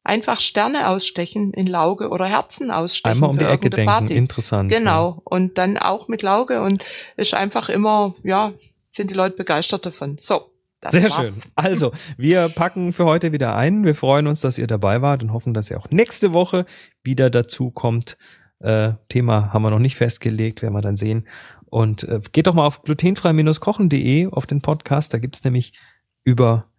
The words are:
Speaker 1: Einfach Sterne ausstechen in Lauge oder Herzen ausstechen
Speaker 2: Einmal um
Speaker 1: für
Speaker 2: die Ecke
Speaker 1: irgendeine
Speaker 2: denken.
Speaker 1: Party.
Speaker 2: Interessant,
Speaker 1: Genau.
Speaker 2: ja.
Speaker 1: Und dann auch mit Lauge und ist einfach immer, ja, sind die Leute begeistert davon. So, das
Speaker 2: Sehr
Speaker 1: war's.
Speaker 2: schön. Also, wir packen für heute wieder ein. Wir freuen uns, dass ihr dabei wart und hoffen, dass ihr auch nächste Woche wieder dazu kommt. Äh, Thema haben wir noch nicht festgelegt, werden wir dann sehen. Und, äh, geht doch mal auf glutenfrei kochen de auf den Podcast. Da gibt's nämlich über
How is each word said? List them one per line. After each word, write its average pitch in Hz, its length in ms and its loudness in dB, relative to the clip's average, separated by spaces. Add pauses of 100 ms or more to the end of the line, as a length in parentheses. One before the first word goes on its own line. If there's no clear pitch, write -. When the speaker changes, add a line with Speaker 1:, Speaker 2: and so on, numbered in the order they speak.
Speaker 1:
Einfach 220 380 -2
Sterne 247 480 0
ausstechen 190 640 -4
in 185 140 -2
Lauge 175 420 -2
oder 185 160 -2
Herzen 220 460 -4
ausstechen 165 460 -2
Speaker 2:
Einmal 143 140 4
um 139 60 0
Speaker 1:
für 151 60 2
Speaker 2:
die 147 80 0
Ecke 139 140 -4
Speaker 1:
irgendeine - 100 0 (100)
Speaker 2:
denken. 202 60 4 (160)
Speaker 1:
Party. 147 80 -2
Speaker 2:
Interessant, 113 560 0
Speaker 1:
Genau. 180 460 2
Speaker 2:
ja. - 80 -20
Speaker 1:
Und 185 320 0
dann 190 200 0
auch 208 300 -2
mit 226 140 -6
Lauge 226 420 0
und 196 180 0 (360)
ist - 160 -2
einfach 202 340 -2
immer, 208 560 0
ja, 202 300 0 (380)
sind 196 200 -6
die - 20 -10
Leute 190 220 0
begeistert 165 500 -2
davon. 147 320 -8
So, - 340 -4 (280)
das - 140 -4
Speaker 2:
Sehr 175 180 6
Speaker 1:
war's. 143 40 -4
Speaker 2:
schön. 120 180 -4 (220)
Also, 160 360 0 (260)
wir 170 300 2
packen 175 460 -2
für 180 100 0
heute 165 300 2
wieder 120 240 -2
ein. 185 260 2
Wir 156 100 4
freuen 143 320 2
uns, 147 140 0
dass 127 180 -2
ihr 117 100 -4
dabei 104 340 0
wart 139 200 0
und 110 120 -4
hoffen, 117 200 -4
dass 107 160 -4
ihr - 80 -8
auch - 140 -14
nächste 196 400 2
Woche 180 340 2 (380)
wieder 131 260 2
dazu 120 400 0
kommt. 117 480 -4 (440)
Äh, 110 320 2 (160)
Thema 110 420 2
haben 110 120 0
wir 110 60 2
noch 107 100 2
nicht 131 180 2
festgelegt, 113 640 -2
werden 107 120 -4
wir 104 80 -2
dann 101 160 -2
sehen. 110 300 -2 (380)
Und, 110 380 0
äh, 110 180 -4 (100)
geht 160 160 4
doch 175 60 4
mal 156 120 4
auf - 180 -2
glutenfrei 165 500 2 (260)
kochen 202 300 0
de 143 380 2
auf - 200 -6
den 143 140 -2
Podcast. 151 520 -2
Da 123 60 -2
gibt's 123 240 -8
nämlich 127 300 0 (500)
über 117 560 4